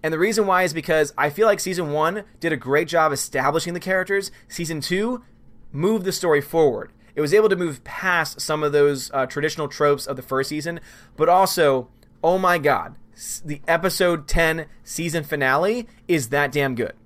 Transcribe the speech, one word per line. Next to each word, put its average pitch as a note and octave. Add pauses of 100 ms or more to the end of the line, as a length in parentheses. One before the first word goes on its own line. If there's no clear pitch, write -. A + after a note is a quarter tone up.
And D#3+
the D#3
reason G#3
why F#3
is F3
because D#3
I D3
feel A3
like G#3
season F3
one E3 (140)
did E3
a C#3+
great C#3+
job D#3
establishing C#3+
the F3
characters. F#3+ (160)
Season E3
two A3+ (480)
moved F#3
the F#3+
story D#3
forward. D3 (240)
It C#3+
was D3+
able G#3+
to F#3+
move E3
past F3
some D3+
of D3
those, C#3+
uh, C3
traditional D3
tropes D3
of C#3
the B2+
first C3+
season, D3+ (380)
but D#3
also, E3+ (340)
oh F3
my F3+
God, B2+ (220)
s-, -
the D3+
episode F3
ten D#3+ (160)
season E3
finale D#3 (200)
is D3
that C#3
damn C#3
good. A2 (120)